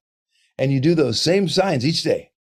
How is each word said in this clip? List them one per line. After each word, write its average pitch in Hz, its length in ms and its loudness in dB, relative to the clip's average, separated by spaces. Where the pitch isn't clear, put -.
And 135 140 0
you 135 80 0
do 160 160 2
those 127 260 0
same 185 260 0
signs 143 380 -2
each 165 180 -2
day 110 280 -2